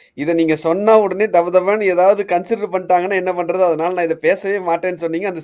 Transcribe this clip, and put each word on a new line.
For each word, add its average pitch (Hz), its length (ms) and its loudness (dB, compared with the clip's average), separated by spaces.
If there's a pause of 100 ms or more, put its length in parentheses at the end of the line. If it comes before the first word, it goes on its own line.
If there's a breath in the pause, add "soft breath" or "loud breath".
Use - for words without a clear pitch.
(140 loud breath)
இதை 147 200 -2
நீங்க 160 220 2
சொன்னா 202 420 2
உடனே 202 300 0
தப 175 320 2
தபன்னு 202 200 0
ஏதாவது 190 560 2
கன்சிடர் 196 360 -4
பண்ணிட்டாங்கன்னா 180 380 0
என்ன 185 220 -2
பண்றது? 175 320 -2
அதனால 165 280 0
நான் 180 120 -2
இதை 160 120 -2
பேசவே 190 500 -2
மாட்டேன்னு 170 280 -2
சொன்னீங்க. 165 340 -4
அந்த 170 160 -8